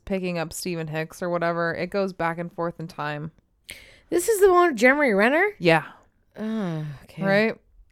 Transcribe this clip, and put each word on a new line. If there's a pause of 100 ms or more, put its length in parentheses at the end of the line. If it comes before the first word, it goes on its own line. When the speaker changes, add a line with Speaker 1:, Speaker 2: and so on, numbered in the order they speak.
Speaker 1:
picking
up
Stephen
Hicks
or
whatever.
It
goes
back
and
forth
in
time. (760)
Speaker 2:
This
is
the
one
with
Jeremy
Renner? (100)
Speaker 1:
Yeah. (540)
Speaker 2:
Oh, (200)
okay.
Speaker 1:
Right? (360)